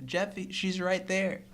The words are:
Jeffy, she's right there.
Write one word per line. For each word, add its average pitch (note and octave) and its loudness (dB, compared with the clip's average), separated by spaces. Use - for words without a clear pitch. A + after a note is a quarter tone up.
Jeffy, F#3 -2
she's F#3 0
right F#3 2
there. F#3+ 2